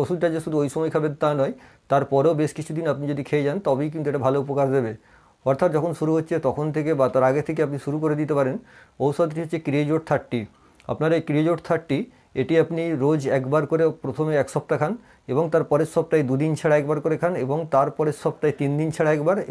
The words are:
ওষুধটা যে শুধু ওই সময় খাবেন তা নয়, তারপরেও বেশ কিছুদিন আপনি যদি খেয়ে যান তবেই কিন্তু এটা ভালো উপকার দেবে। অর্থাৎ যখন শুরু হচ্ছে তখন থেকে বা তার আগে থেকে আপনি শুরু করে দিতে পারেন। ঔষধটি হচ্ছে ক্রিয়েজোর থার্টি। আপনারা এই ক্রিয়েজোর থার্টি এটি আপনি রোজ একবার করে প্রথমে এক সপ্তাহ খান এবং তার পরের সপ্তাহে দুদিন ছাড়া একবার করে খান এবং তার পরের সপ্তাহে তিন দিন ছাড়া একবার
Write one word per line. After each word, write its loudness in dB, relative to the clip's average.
ওষুধটা -2
যে -2
শুধু -2
ওই 0
সময় -2
খাবেন 0
তা 2
নয়, 0
তারপরেও 4
বেশ 0
কিছুদিন -6
আপনি -4
যদি -4
খেয়ে 0
যান -2
তবেই 0
কিন্তু -4
এটা -2
ভালো 2
উপকার 0
দেবে। 0
অর্থাৎ 2
যখন 0
শুরু 0
হচ্ছে -2
তখন 0
থেকে 0
বা 6
তার 4
আগে 2
থেকে -4
আপনি -6
শুরু -4
করে 0
দিতে -2
পারেন। 0
ঔষধটি 0
হচ্ছে -6
ক্রিয়েজোর 0
থার্টি। -2
আপনারা 0
এই -6
ক্রিয়েজোর 0
থার্টি -2
এটি 0
আপনি -2
রোজ 2
একবার 0
করে 2
প্রথমে -2
এক 0
সপ্তাহ -2
খান 0
এবং 2
তার 4
পরের 2
সপ্তাহে 2
দুদিন 0
ছাড়া 4
একবার -2
করে 2
খান 0
এবং -2
তার 4
পরের 0
সপ্তাহে 0
তিন 0
দিন 0
ছাড়া 2
একবার 0